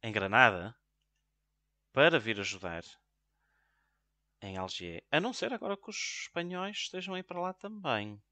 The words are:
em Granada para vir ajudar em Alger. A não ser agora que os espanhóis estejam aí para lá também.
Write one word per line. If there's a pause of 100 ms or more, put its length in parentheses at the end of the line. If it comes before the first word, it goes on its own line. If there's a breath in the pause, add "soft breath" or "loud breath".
em
Granada (1160)
para
vir
ajudar (1600)
em
Alger.
A
não
ser
agora
que
os
espanhóis
estejam
aí
para
lá
também. (100)